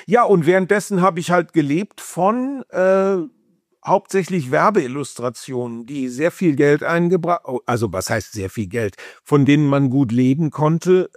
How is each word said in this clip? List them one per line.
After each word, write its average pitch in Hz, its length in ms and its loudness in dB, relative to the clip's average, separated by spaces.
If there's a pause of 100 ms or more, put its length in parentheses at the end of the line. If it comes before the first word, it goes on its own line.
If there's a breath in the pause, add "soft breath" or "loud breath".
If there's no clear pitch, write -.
ja, 226 180 2
und 180 220 4
währenddessen 190 560 2
hab 185 160 2
ich 170 140 -4
halt 175 220 0
gelebt 156 480 -2
von, 247 680 -4
äh, 190 480 0 (680)
hauptsächlich 175 640 -2
Werbeillustrationen, 127 1300 -4
die 131 240 -8
sehr 156 220 -2
viel 160 240 0
Geld 147 280 4
eingebra-, 170 640 0
oh, 127 200 -6
also 117 280 -2
was 92 160 -4
heißt 113 240 -4
sehr 95 160 -8
viel 104 180 -8
Geld, 107 280 -6 (280 loud breath)
von 143 220 2
denen 143 220 4
man 139 220 2
gut 127 220 0
leben 135 400 0
konnte, 170 640 0